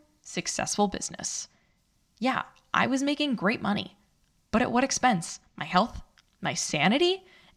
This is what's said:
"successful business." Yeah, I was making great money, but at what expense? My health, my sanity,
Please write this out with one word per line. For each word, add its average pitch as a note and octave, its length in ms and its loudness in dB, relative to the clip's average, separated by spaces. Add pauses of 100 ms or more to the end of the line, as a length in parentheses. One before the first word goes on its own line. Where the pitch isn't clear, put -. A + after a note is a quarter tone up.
(220)
"successful - 680 -2
business." - 640 -6 (680)
Yeah, B3 240 0 (300)
I F#3+ 140 4
was C4 160 0
making C#4+ 320 0
great F#3+ 260 0
money, - 360 -4 (520)
but A3+ 120 2
at B3 100 0
what B3 140 2
expense? A#3+ 560 0 (160)
My D3+ 80 -8
health, F#3 360 0 (400)
my D3 120 -4
sanity, C#4 680 2 (340)